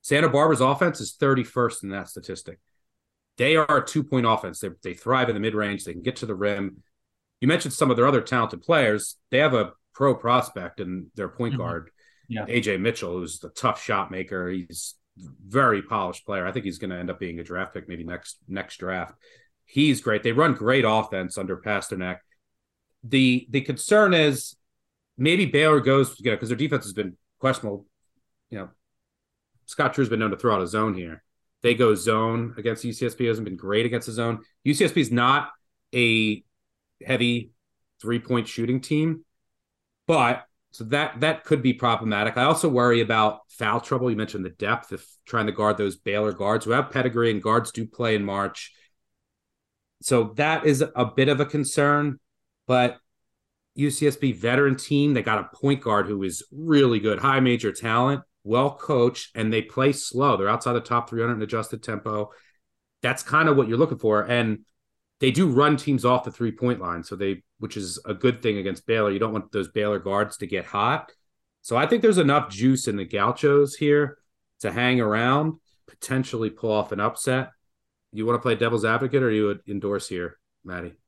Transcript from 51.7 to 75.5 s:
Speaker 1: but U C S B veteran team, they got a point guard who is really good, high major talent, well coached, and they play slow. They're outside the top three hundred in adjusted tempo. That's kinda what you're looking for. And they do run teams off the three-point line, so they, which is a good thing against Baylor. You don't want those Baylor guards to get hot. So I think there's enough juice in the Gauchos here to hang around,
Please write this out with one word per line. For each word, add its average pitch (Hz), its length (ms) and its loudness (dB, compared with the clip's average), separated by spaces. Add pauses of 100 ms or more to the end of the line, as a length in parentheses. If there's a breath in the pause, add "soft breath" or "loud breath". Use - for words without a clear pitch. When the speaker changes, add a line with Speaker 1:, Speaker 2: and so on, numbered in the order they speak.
Speaker 1:
but 123 320 2 (760)
U 143 160 0
C 147 160 0
S 143 100 2
B 131 160 0
veteran 127 440 2
team, 143 380 2
they 117 80 0
got 110 160 0
a - 180 -8
point 139 240 0
guard 104 260 0
who 98 160 -4
is 92 300 -6
really 139 480 4
good, 104 180 0
high 135 220 2
major 120 320 2
talent, 123 500 0 (220)
well 123 260 2
coached, 127 640 0
and 110 180 -2
they 110 100 0
play 135 300 0
slow. 131 440 0
They're 98 120 0
outside 117 260 -2
the 117 60 0
top 120 280 -4
three 117 120 -6
hundred 117 160 -2
in 107 60 -4
adjusted 110 400 -6
tempo. 107 480 -6 (720 soft breath)
That's 127 200 -2
kinda 156 300 2
what 131 160 4
you're 117 100 0
looking 151 200 2
for. 107 240 2
And 113 380 0 (580)
they 131 120 2
do 160 180 2
run 143 300 4
teams 135 260 0
off 123 200 2
the 110 60 -8
three-point 120 480 -2
line, 87 240 -6
so 98 140 -12
they, 98 260 -4 (160)
which 104 200 -10
is 92 260 -10
a 107 80 -8
good 120 300 0
thing 107 160 0
against 95 280 -6
Baylor. 110 240 2
You 98 80 -2
don't 110 140 -2
want 110 180 -8
those 98 180 -4
Baylor 104 300 -2
guards 98 380 -2
to 104 100 -10
get 92 200 -4
hot. 117 440 -2 (520)
So - 120 -6
I 135 120 2
think 233 160 2
there's 214 160 6
enough 143 320 4
juice 127 360 2
in 104 100 -2
the 95 100 -6
Gauchos 139 680 2
here 147 440 2 (420)
to 104 100 -4
hang 123 300 2
around, 127 540 2 (340)